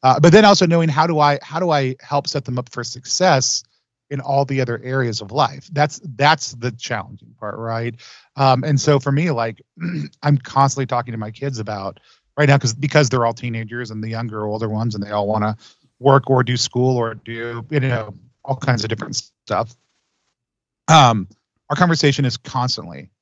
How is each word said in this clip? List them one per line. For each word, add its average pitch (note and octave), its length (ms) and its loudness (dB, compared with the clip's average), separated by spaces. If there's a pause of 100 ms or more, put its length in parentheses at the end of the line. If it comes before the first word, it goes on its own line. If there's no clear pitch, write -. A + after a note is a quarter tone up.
Uh, C3 160 4
but D#3+ 120 8
then G#3+ 140 8
also G3 220 6
knowing E3 220 2
how D#3 180 0
do D#3+ 120 0
I, D3 220 4
how D#3 180 -8
do F3+ 120 0
I C3+ 280 0
help C#3+ 280 -4
set - 180 -6
them B2 140 -6
up B2 100 -10
for A#2+ 140 -10
success - 800 0 (480)
in C#3 100 -6
all C#3 240 0
the C3 160 -2
other A#2+ 220 -4
areas B2+ 380 -4
of G#2 100 -14
life? C3+ 420 -2
That's, D3 260 -2 (160)
that's D3 380 0
the B2 180 -6
challenging A2+ 680 -12
part, G#2 180 -10
right? A2+ 380 -6 (400)
Um, C3 280 4
and D3 160 2
so C#3+ 200 4
for C#3 120 -2
me, D#3 200 0
like, A#2 300 -4 (200)
<clears throat> E3+ 400 -8
I'm D3 160 2
constantly C3+ 480 0
talking A#2+ 280 -4
to A2 40 -8
my A2 140 -8
kids C3+ 260 -8
about G2+ 420 -8 (380)
right D3 100 2
now, C#3 120 6
'cause, A#2 160 -2
because C3 340 2
they're A#2+ 160 2
all A#2 80 0
teenagers A2+ 560 -8
and A2 140 -10
the A2+ 60 -8
younger A2+ 320 -6
or G#2+ 40 -4
older A2 240 -4
ones, G#2+ 240 -2
and G2+ 100 -6
they G2+ 60 -10
all G#2 180 -2
wanna G#2+ 300 -2 (400)
work C3+ 320 4
or B2+ 140 4
do B2 120 -2
school B2+ 400 0
or A2+ 200 -2
do, A#2 560 -10
you D3+ 80 0
know, A2+ 340 -4 (320)
all C3+ 100 -2
kinds A#2+ 280 -2
of G#2+ 80 -4
different - 240 -8
stuff. - 600 -6 (1120)
Um, A#2 400 6 (440)
our D3 40 -2
conversation D3+ 480 2
is B2 140 -2
constantly E2+ 720 -8 (120)